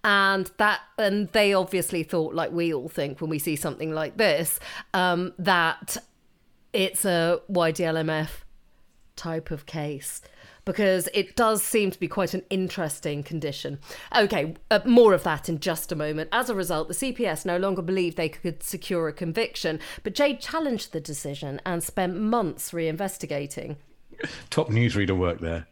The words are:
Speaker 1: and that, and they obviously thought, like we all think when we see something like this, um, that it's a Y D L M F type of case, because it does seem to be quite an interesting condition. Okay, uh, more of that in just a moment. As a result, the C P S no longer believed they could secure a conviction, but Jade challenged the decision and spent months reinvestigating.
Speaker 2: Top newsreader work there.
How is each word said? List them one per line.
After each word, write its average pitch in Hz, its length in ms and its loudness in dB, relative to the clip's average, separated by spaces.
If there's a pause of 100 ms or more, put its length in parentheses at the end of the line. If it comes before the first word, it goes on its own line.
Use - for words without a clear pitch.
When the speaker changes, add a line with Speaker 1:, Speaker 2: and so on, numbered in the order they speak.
Speaker 1:
and 196 500 4
that, 208 240 2 (180)
and 208 360 2
they 208 200 6
obviously 185 500 0
thought, 160 300 -2
like 160 200 -2
we 170 200 0
all 135 140 -4
think 143 320 -6
when 160 100 -4
we 147 80 -2
see 151 200 -2
something 156 360 -4
like 156 220 -4
this, 175 460 2 (320)
um, 180 440 2
that 175 600 0 (760)
it's 190 320 0
a 170 460 2
Y 170 220 4
D 170 120 -2
L 160 140 2
M 156 120 0
F 156 360 -2 (720)
type 165 340 -6
of 147 140 -8
case, 147 560 -8 (440)
because 190 480 2
it 196 240 -2
does 220 260 4
seem 208 260 2
to - 100 -8
be 170 80 -2
quite 180 260 -2
an 190 160 -4
interesting 165 760 -2
condition. 143 560 -6 (380)
Okay, 202 380 2 (140)
uh, 208 140 6
more 233 300 10
of 180 100 2
that 156 240 -2
in 165 120 -2
just 165 320 -4
a 170 40 -2
moment. 151 380 -4
As 233 160 2
a 220 60 -2
result, 165 340 -2
the - 40 -6
C 254 200 -4
P 240 120 -2
S 156 200 -2
no 175 100 0
longer 190 260 0
believed 175 360 0
they 165 100 0
could 160 340 -6
secure 170 460 -4
a 147 60 -4
conviction, - 680 -4 (240)
but 202 120 -6
Jade 285 260 2
challenged 294 500 -4
the 160 80 -6
decision 143 680 -8
and 175 180 -2
spent 185 360 -2
months 214 520 0
reinvestigating. 156 1080 -4 (720)
Speaker 2:
Top - 200 2
newsreader 101 480 4
work 87 220 2
there. 82 320 -4